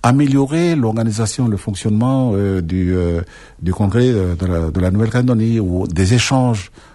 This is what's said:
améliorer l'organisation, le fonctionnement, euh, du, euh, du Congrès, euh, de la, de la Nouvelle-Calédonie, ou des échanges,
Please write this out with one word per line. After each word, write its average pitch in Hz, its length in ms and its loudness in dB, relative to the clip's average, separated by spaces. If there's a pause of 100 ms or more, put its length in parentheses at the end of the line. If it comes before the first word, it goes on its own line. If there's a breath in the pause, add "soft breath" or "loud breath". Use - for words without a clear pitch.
améliorer 139 720 2
l'organisation, 113 720 -2
le 107 100 0
fonctionnement, 113 760 0
euh, 98 260 0
du, 90 360 0
euh, 85 240 0 (420 loud breath)
du 90 100 -2
Congrès, 107 360 2
euh, 95 260 0
de 87 120 -4
la, 82 260 -2
de 92 80 -2
la 90 100 2
Nouvelle-Calédonie, 113 720 0
ou 92 260 -2
des 95 280 2
échanges, 123 580 0 (220 loud breath)